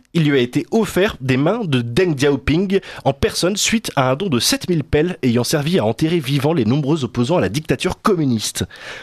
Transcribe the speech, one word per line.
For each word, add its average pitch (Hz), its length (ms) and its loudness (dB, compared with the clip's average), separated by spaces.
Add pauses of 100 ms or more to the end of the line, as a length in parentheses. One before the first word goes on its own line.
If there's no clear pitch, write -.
(140)
il 165 100 2
lui 143 120 4
a 127 60 4
été 123 300 -2
offert 214 480 0
des 131 160 2
mains 175 260 2
de 139 180 0
Deng 139 360 0
Xiaoping 147 640 0 (240)
en 139 80 2
personne 196 440 -2
suite - 380 -2
à 131 160 2
un 131 60 2
don 190 120 -6
de 123 120 0
sept - 280 -2
mille 170 140 0
pelles 156 400 0
ayant 120 220 2
servi 160 340 0
à 120 60 2
enterrer 156 340 0
vivants 139 340 0
les 151 120 2
nombreux 139 400 0
opposants 123 320 0
à 165 40 4
la 131 80 0
dictature 151 540 -4
communiste. 139 600 0 (380)